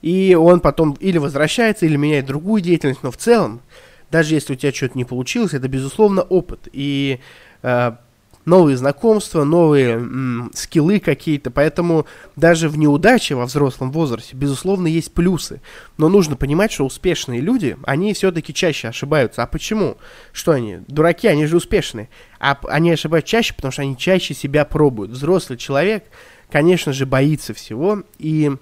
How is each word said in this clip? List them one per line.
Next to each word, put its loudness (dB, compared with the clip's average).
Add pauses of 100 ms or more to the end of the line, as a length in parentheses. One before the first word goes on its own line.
и 4
он 8
потом 0
или -2
возвращается, 0
или 2
меняет 0
другую -2
деятельность, 0
но -6
в -16
целом, 0 (500)
даже 2
если -2
у -4
тебя -2
че-то -6
не -4
получилось, -4
это, -4
безусловно, 0
опыт, -2
и, -4 (440)
э, 0 (540)
новые 4
знакомства, 0
новые, 4
м, -6
скиллы 0
какие-то, -4
поэтому 0 (320)
даже 4
в -4
неудаче 4
во -2
взрослом -2
возрасте, -4
безусловно, -2
есть -2
плюсы. -2 (360)
Но 4
нужно 4
понимать, 0
что -2
успешные -4
люди, -2
они -2
все-таки -4
чаще -2
ошибаются. -2
А -4
почему? -4 (340)
Что 0
они? -4
Дураки, 0
они 2
же 0
успешные. -4 (320)
А 0
п-, -14
они 2
ошибаются -2
чаще, 0
потому -8
что -8
они -6
чаще 0
себя -2
пробуют. 0
Взрослый -2
человек, -2 (440)
конечно 2
же, -2
боится 0
всего -4 (140)
и 0 (100)